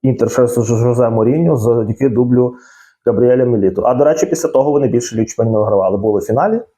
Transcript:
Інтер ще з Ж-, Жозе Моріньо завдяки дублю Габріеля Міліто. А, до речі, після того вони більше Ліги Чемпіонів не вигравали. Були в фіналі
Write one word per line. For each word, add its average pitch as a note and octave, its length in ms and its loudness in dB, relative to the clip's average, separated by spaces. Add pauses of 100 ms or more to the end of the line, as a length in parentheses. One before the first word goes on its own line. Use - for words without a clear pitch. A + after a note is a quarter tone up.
Інтер B2 280 0
ще B2+ 160 2
з A#2+ 160 -2
Ж-, A2+ 140 0
Жозе A#2+ 340 2
Моріньо C3 460 0
завдяки A#2 520 0
дублю B2 460 0 (520)
Габріеля B2 380 2
Міліто. G#2 380 0
А, B2 120 0
до C3+ 100 2
речі, D#3 220 2
після D#3+ 220 -4
того C3+ 220 0
вони C#3+ 180 0
більше A#2 280 -4
Ліги A2 100 0
Чемпіонів A2+ 260 -4
не A2 60 0
вигравали. G2+ 380 0
Були G#2 240 0
в - 40 -10
фіналі G3 380 -2 (160)